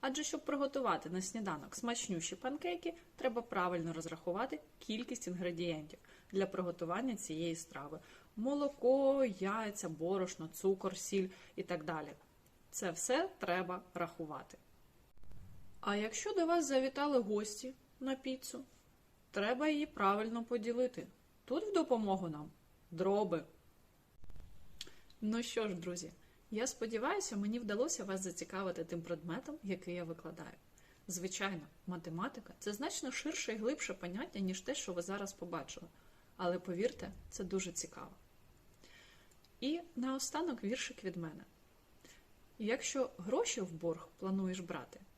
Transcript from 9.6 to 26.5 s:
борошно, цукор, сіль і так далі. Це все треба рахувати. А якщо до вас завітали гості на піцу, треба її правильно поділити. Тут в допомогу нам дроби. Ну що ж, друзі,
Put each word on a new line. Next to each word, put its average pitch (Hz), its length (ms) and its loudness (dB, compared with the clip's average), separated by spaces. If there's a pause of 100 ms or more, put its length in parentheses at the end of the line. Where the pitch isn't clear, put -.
борошно, 165 600 0
цукор, 190 480 2
сіль 190 320 2 (280)
і 185 60 -4
так 175 220 -2
далі. 151 300 -4 (560)
Це 190 200 -2
все 269 480 2
треба 180 440 0 (120)
рахувати. 160 640 -6 (1200)
А 202 160 2
якщо 294 380 0
до 339 120 6
вас 330 220 6
завітали 269 500 4
гості 214 560 0 (260)
на 269 140 0
піцу, 262 500 -6 (680)
треба 247 380 4
її 302 180 4
правильно 214 580 4
поділити. 240 600 2 (380)
Тут 330 200 0
в 415 80 -2
допомогу 214 560 4
нам 151 220 -6 (400)
дроби. 185 540 4 (1800)
Ну 226 180 2
що 220 260 0
ж, 190 60 0
друзі, 170 380 -4 (380)